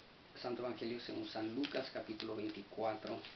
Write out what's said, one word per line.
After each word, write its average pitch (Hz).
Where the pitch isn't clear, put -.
Santo 120
Evangelio 120
según 110
San 110
Lucas, 135
capítulo 110
veinticuatro, 107